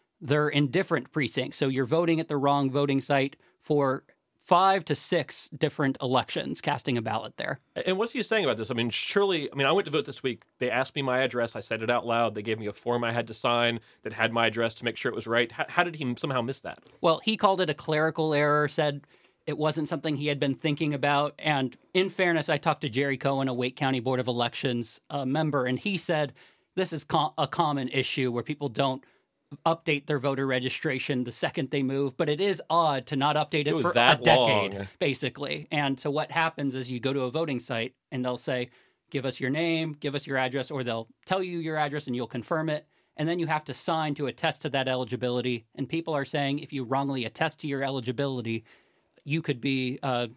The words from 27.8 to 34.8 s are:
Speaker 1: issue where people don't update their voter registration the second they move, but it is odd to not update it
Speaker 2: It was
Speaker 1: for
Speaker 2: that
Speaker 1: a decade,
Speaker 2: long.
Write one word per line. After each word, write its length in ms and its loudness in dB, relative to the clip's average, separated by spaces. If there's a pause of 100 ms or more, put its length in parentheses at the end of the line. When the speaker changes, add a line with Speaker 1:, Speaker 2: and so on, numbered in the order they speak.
Speaker 1:
issue 420 0
where 120 -2
people 260 -6
don't 340 0 (600)
update 400 0
their 140 0
voter 280 0
registration 800 0
the 80 -6
second 380 -2
they 120 0
move, 360 0
but 100 2
it 140 0
is 260 0
odd 380 4
to 100 -4
not 200 2
update 240 0
it 80 0
Speaker 2:
It 80 2
was 80 0
Speaker 1:
for 100 0
Speaker 2:
that 260 8
Speaker 1:
a 20 -10
decade, 520 6
Speaker 2:
long. 140 -6 (100)